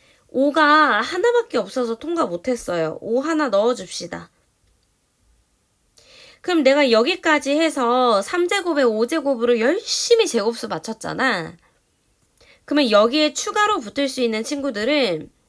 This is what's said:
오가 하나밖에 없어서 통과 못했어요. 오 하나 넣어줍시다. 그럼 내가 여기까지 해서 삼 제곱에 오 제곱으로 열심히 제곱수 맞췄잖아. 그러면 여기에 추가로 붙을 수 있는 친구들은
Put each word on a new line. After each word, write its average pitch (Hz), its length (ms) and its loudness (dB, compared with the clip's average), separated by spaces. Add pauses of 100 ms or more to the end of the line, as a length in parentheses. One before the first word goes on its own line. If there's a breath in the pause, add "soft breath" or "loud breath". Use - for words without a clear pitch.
(280 soft breath)
오가 294 720 4
하나밖에 453 560 0
없어서 226 400 -4
통과 320 280 -4
못했어요. 175 760 -4
오 233 200 -2
하나 302 280 -2
넣어줍시다. 190 840 -2 (2250 loud breath)
그럼 349 180 0
내가 269 280 4
여기까지 285 680 2
해서 247 600 2
삼 349 280 -2
제곱에 349 340 0
오 226 240 2
제곱으로 247 540 0
열심히 392 640 2
제곱수 226 420 -2
맞췄잖아. 175 880 -4 (1120 soft breath)
그러면 285 240 0
여기에 240 420 4
추가로 415 480 -2
붙을 262 300 -4
수 262 100 -8
있는 226 240 -2
친구들은 262 840 -2 (180)